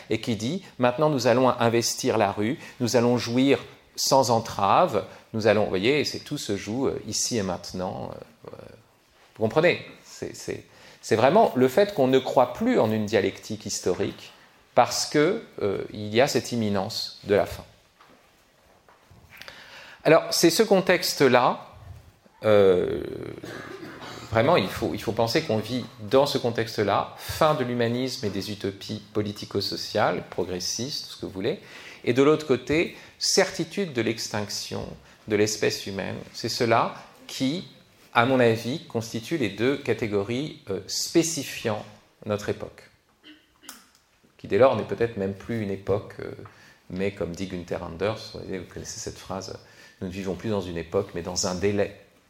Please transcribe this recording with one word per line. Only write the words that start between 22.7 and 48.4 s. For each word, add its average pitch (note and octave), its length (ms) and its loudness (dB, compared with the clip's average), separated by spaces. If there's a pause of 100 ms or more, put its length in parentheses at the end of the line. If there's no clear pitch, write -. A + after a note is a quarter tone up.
vraiment, B2 260 4
il G2+ 120 2
faut, F2+ 260 -4
il G2+ 80 -6
faut A2 120 -4
penser A#2 300 2
qu'on A2 140 0
vit A#2 280 -4 (260)
dans C3+ 160 6
ce C#3 100 -2
contexte-là, A2+ 800 -2
fin - 380 0
de C3+ 80 -2
l'humanisme A#2+ 640 -2
et - 20 -4
des F#2+ 220 -6
utopies G2+ 500 -8 (120)
politico-sociales, G#2+ 1160 -2
progressistes, F#2+ 800 -6
tout - 60 -16
ce - 80 -18
que - 40 -6
vous F2 60 -8
voulez, A2+ 280 -4 (440)
et B2+ 100 2
de C3 80 6
l'autre D3+ 240 6
côté, C#3 520 0 (200)
certitude F3+ 760 0
de A#2+ 100 0
l'extinction G#2+ 800 -4 (420)
de G#2+ 100 2
l'espèce G#2+ 500 0
humaine. G2 300 -6 (160)
C'est - 160 -6
cela B2 440 2 (340)
qui, C#3+ 400 -4 (460)
à A#2+ 120 4
mon C3 140 4
avis, A#2+ 480 2
constitue A2+ 500 -6
les A2+ 120 0
deux A2+ 280 0
catégories, A2+ 920 -4
euh, G2 160 -6
spécifiant - 1000 -2 (420)
notre G#2 240 -4
époque, - 400 -10 (1500)
qui - 120 -14
dès F#2+ 80 4
lors B2+ 180 6
n'est G2+ 80 -2
peut-être A2+ 320 -4
même G2 180 -2
plus A2+ 280 -6
une G2 100 -4
époque, G2 480 -4
euh, - 120 -12 (580)
mais F#2+ 220 -4
comme F2 200 -6
dit F2+ 160 -8
Günther F2 340 -8
Anders, F2 520 -6
vous F2+ 80 -12